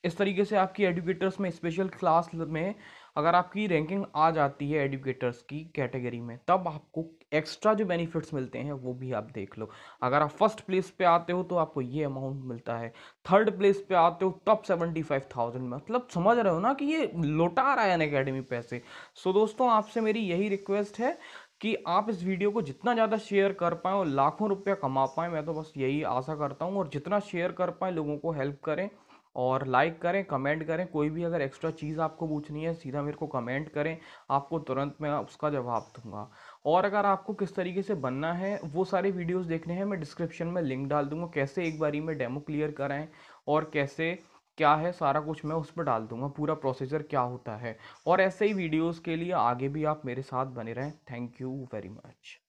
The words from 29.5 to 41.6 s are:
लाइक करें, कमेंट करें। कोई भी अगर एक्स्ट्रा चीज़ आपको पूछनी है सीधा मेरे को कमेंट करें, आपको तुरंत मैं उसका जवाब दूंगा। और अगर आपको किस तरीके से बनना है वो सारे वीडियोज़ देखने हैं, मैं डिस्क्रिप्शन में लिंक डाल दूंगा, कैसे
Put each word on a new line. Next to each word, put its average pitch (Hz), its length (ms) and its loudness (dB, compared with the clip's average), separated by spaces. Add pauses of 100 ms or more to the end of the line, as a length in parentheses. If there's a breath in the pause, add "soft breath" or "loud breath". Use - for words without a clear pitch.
लाइक 147 360 2
करें, 185 220 0
कमेंट 147 420 -2
करें। 165 220 -2
कोई 151 220 0
भी 165 120 -4
अगर 170 180 -2
एक्स्ट्रा 139 300 -4
चीज़ 156 300 -6
आपको 160 280 -2
पूछनी 151 360 -6
है 165 100 -2
सीधा 143 280 -6
मेरे 147 140 -4
को 156 100 -6
कमेंट 135 420 -4
करें, 156 280 -2 (340 loud breath)
आपको 139 280 0
तुरंत 139 420 -4
मैं 147 100 -2
उसका 151 400 -2
जवाब 120 460 -2
दूंगा। 107 320 -12 (360 loud breath)
और 175 200 4
अगर 202 220 2
आपको 196 280 0
किस 196 200 -4
तरीके 185 280 -2
से 185 120 -2
बनना 139 380 -2
है 190 320 -2
वो 165 200 0
सारे 190 260 2
वीडियोज़ 180 380 -2
देखने 165 260 -4
हैं, 190 100 -2
मैं 202 160 -2
डिस्क्रिप्शन 165 460 -6
में 175 160 -2
लिंक 135 260 -2
डाल 147 180 2
दूंगा, 160 280 -4
कैसे 151 320 0